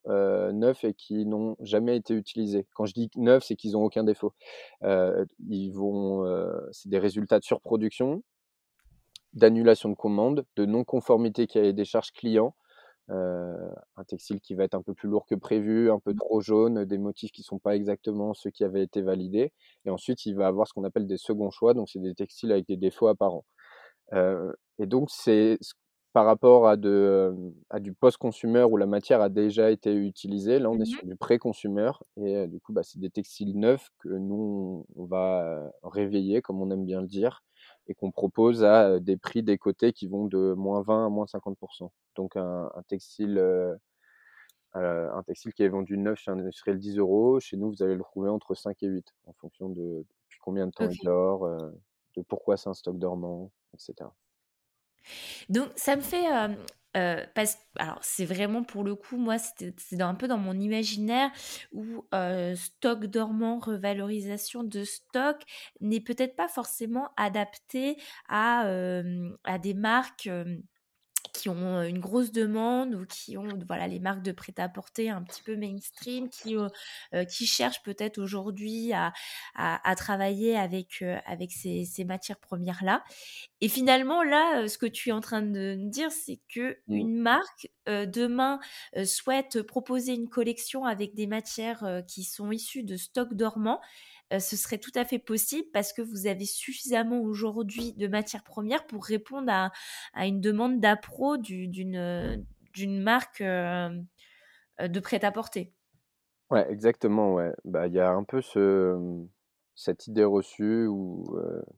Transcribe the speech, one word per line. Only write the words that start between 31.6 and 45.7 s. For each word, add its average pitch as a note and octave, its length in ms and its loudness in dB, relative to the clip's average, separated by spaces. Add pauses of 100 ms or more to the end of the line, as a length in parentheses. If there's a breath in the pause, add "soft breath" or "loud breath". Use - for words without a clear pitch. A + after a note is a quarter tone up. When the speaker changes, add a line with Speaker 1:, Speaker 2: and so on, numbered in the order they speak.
Speaker 1:
Et, G2+ 180 -2
euh, G2 120 -2
du F2 120 -10
coup, - 140 -12
bah, F#2 100 0
c'est - 160 -12
des F#2 100 -6
textiles G2+ 480 -6
neufs A#2+ 320 4 (100)
que - 100 -12
nous, G2 760 -4 (120)
on F2+ 80 -10
va, F#2 400 0
euh, D2+ 240 -6 (140)
réveiller, G2 580 0
comme F#2+ 200 -6
on F#2+ 100 -2
aime F#2+ 140 -2
bien F#2 140 -4
le F#2 80 -6
dire, G2 360 -2 (440 soft breath)
et F#2+ 60 -10
qu'on F#2+ 180 -6
propose A2+ 540 4
à, G#2 240 10
euh, F#2 100 4
des F#2 160 0
prix - 280 -4
décotés G#2 500 2
qui - 140 -8
vont G2+ 180 -2
de F#2+ 280 2
moins G2 280 0
vingt A2 240 2
à G#2 40 2
moins G#2 180 -2
cinquante G2 300 -8
pour - 160 -16
cent. F2+ 200 -14 (220)
Donc, F#2+ 200 -6
un, F2+ 380 -4
un F2 140 -14
textile, G2+ 500 -2
euh, F#2 380 4 (1000 soft breath)
euh, F2 380 0
un F#2+ 80 -6
textile F#2 320 -10
qui - 80 0
est G2 80 6
vendu G2 300 -2